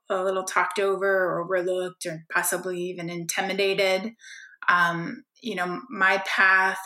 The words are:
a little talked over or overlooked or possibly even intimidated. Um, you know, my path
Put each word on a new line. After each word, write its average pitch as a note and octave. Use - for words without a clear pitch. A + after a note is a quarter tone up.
a F#3+
little F#3+
talked F#3
over G3
or F3+
overlooked F3+
or D#3+
possibly F3+
even F3
intimidated. F#3+
Um, F3
you G#3+
know, F3+
my F#3+
path F#3+